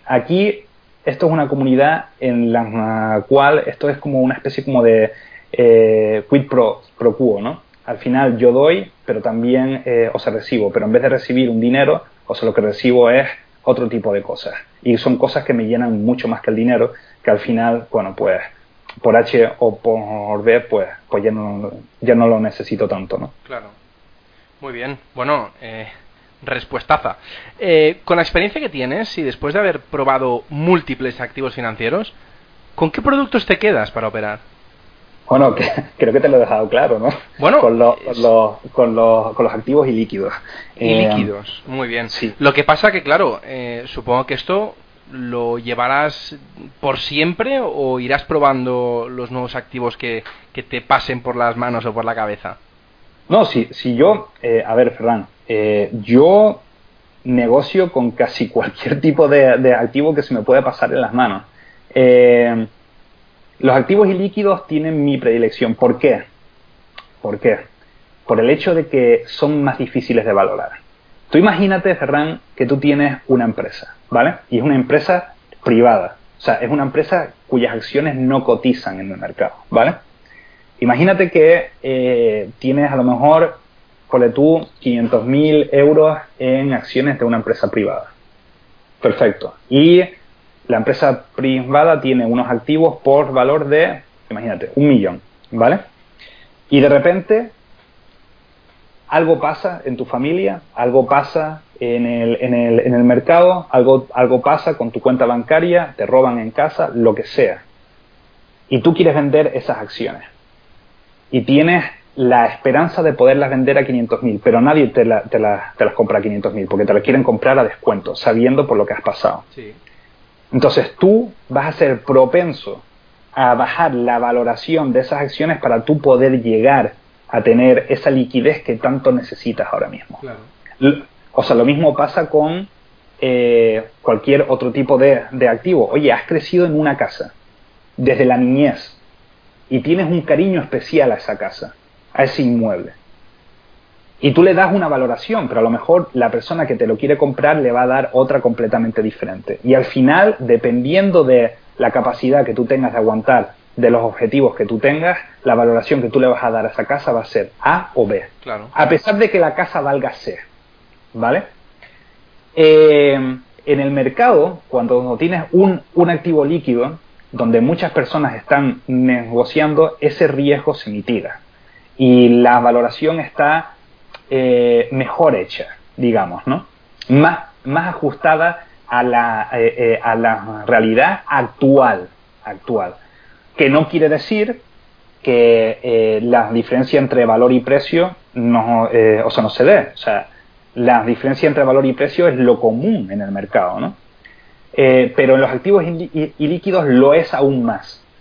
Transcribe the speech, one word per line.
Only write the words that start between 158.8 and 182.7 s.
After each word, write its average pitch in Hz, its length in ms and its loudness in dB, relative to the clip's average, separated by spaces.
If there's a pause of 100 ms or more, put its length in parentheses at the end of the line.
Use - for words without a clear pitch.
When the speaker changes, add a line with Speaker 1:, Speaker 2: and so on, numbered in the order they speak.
Speaker 1:
pesar 202 280 0
de 214 120 2
que 190 100 0
la 156 140 0
casa 175 280 -6
valga 139 320 -4
C, - 260 -14 (720)
¿vale? 120 300 -2 (1120)
Eh, 156 580 6 (520)
en 143 140 0
el 139 120 -2
mercado, 160 760 2
cuando 123 520 -2
tienes 170 320 -2
un, 185 300 2 (120)
un 170 160 2
activo 160 360 0
líquido, 143 520 -2 (340)
donde 117 300 0
muchas 160 300 0
personas 139 440 -2
están 139 520 0
negociando, 127 1120 0
ese 151 280 0
riesgo 143 460 0
se - 160 -14
mitiga. 104 520 -6 (560)
Y 123 320 6
la 123 300 6
valoración 120 600 0
está, 156 540 -2 (560)
eh, 123 640 2
mejor 135 440 0
hecha, - 420 -8 (200)
digamos, 160 500 -2
¿no? 147 180 -4 (440)
Más, 147 300 4 (260)
más 160 240 -4
ajustada 160 760 -2 (220)
a 123 160 0
la, 117 500 -2
eh, 117 240 0
eh, 113 240 0
a 117 140 -2
la 110 500 -4
realidad 120 640 2
actual, 135 800 2 (380)
actual. 98 500 -8 (640)